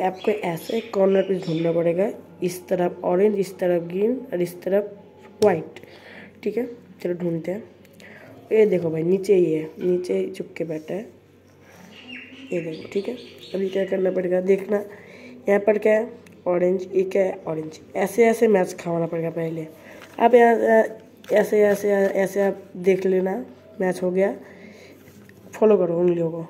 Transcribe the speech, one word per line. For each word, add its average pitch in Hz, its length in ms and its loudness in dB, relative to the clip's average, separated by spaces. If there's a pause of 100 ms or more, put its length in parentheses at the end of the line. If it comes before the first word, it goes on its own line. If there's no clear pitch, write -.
आपको 185 260 -2
ऐसे 190 500 -4 (100)
corner 190 320 2
piece 190 240 -4
ढूंढना 165 260 -2
पड़ेगा, 170 380 0 (320)
इस 180 260 -6
तरफ 175 360 -2
orange, 196 340 2
इस 185 200 -4
तरफ 175 240 0
green 196 340 -2 (160)
और 180 100 -2
इस 170 200 -6
तरफ - 840 -4
white। 175 360 0 (640)
ठीक 208 140 -4
है, 247 100 -2 (360)
चलो 180 120 -2
ढूंढते 170 380 -4
हैं। 220 100 -8 (880)
ये 220 140 6
देखो 170 240 0
भाई, 160 120 -4
नीचे 190 320 2
ही 170 180 4
है, 156 260 -4
नीचे 180 400 0
ही 190 120 -4
छुप - 260 -14
के 170 80 -6
बैठा 160 300 -8
है, 208 140 -10 (1400)
ये 175 80 -4
देखो। 160 320 -12
ठीक 196 160 -4
है, 247 80 -8 (380)
अभी 190 140 -2
क्या 190 160 -2
करना 185 260 0
पड़ेगा, 180 300 0
देखना 196 440 0 (640)
यहाँ 202 120 4
पर 208 180 2
क्या 214 200 4
है? 240 140 -4 (340)
Orange, 180 460 0
ये 190 100 2
क्या 185 220 0
है? 190 220 -4
Orange। 156 340 -8 (160)
ऐसे, 202 300 2
ऐसे 226 220 4
match 185 260 2
खाना 170 320 -4
पड़ेगा 165 240 -4
पहले। 165 360 -6 (540)
आप 233 140 6
यहाँ, 226 480 6
अ, - 160 -4 (340)
ऐसे, 208 300 4
ऐसे, 202 300 2
ऐसे 196 500 2
आप 190 200 0 (140)
देख 185 300 2
लेना, 185 400 0 (340)
match 185 220 -2
हो 180 80 -2
गया। 190 260 0 (1160)
फॉलो 220 240 4
करो 170 220 0
उंगलियों 170 320 0
को 165 200 -10